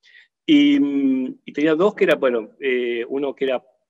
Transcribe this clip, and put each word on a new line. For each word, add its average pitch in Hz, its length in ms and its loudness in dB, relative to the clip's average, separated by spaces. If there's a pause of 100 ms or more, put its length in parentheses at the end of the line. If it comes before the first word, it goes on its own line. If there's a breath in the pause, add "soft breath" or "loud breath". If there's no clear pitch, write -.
(460 soft breath)
Y, 143 340 4
mm, 135 640 -2
y - 80 -18
tenía 156 220 0
dos 202 200 0
que 196 100 0
eran, 156 140 2
bueno, 120 400 -2
eh, 120 480 -4
uno 139 280 -6
que 139 100 -6
era, 127 180 -4 (280)